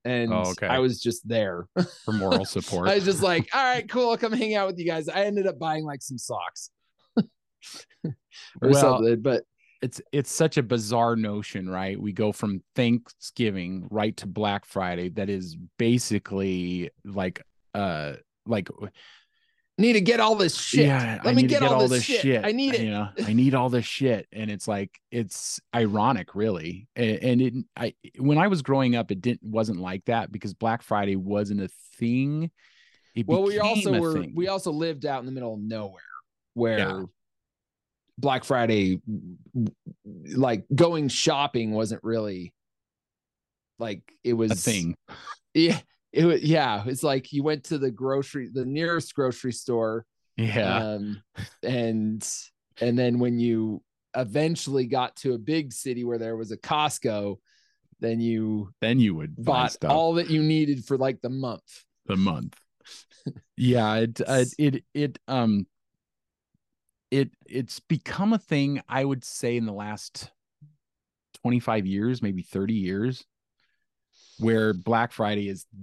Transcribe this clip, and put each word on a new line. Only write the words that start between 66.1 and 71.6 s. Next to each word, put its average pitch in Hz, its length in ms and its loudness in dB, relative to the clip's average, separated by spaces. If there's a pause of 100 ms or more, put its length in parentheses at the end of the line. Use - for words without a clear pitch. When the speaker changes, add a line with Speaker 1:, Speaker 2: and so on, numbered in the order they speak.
Speaker 2:
it, 135 180 2 (160)
it's - 360 -8
become 190 500 -2
a 226 60 4
thing, 143 500 0
I 131 160 0
would 135 220 -2
say, 120 320 -4
in 113 80 -2
the 107 80 -6
last 104 580 -10 (1080)
twenty-five 117 440 0